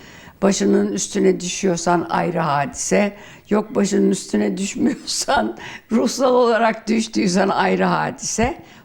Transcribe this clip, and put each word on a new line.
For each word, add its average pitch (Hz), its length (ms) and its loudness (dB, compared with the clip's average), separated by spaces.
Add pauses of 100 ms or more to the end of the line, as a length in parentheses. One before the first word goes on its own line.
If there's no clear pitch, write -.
(420)
Başının 202 500 2
üstüne 190 480 0
düşüyorsan 175 680 -2
ayrı 170 280 -2
hadise. 165 800 -2 (340)
Yok 214 240 -2
başının 202 360 2
üstüne 202 460 -2
düşmüyorsan, 269 1000 -2 (160)
<laughs> - 180 -10
ruhsal 254 420 2
olarak 226 540 2
düştüysen 214 600 2
ayrı 185 360 2
hadise. 180 800 -2 (220)